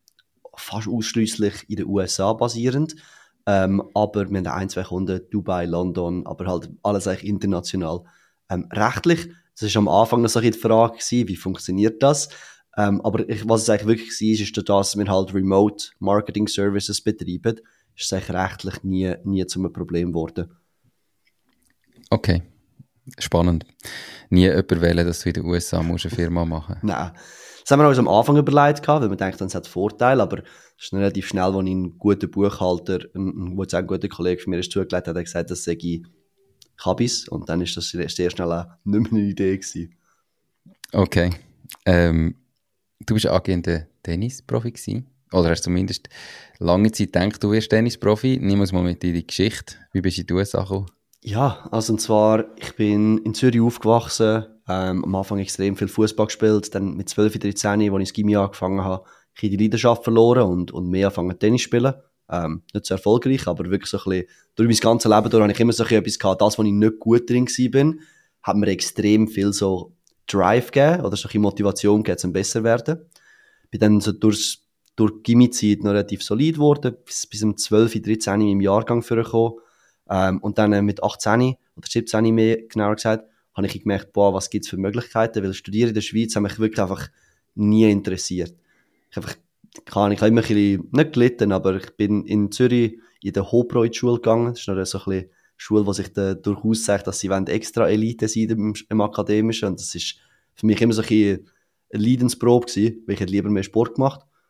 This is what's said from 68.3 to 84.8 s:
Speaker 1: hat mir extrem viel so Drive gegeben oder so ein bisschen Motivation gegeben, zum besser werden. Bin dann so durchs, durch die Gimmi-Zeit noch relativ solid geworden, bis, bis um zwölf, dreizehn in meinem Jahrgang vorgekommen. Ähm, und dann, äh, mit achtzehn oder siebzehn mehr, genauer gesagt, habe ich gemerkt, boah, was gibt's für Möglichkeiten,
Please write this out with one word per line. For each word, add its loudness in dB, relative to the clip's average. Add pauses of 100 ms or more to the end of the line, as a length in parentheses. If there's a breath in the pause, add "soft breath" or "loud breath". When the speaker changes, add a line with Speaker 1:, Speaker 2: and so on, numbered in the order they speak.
Speaker 1:
hat 0
mir 2
extrem 2
viel -2
so -2 (320)
Drive 2
gegeben 2
oder -4
so -8
ein -14
bisschen -2
Motivation 2
gegeben, -4
zum -4
besser -2
werden. 0 (640 soft breath)
Bin -8
dann 6
so 0
durchs, 0 (300)
durch 2
die -2
Gimmi-Zeit 4
noch 2
relativ -2
solid 0
geworden, 2 (100)
bis, -10
bis -8
um 0
zwölf, 2
dreizehn -2
in 4
meinem 2
Jahrgang 2
vorgekommen. 0 (500 loud breath)
Ähm, 0
und -4
dann, 4
äh, 2
mit 0
achtzehn 0 (200)
oder -20
siebzehn 0
mehr, 2
genauer 0
gesagt, -2 (280)
habe -2
ich -10
gemerkt, -4
boah, 4
was -6
gibt's -6
für -8
Möglichkeiten, -2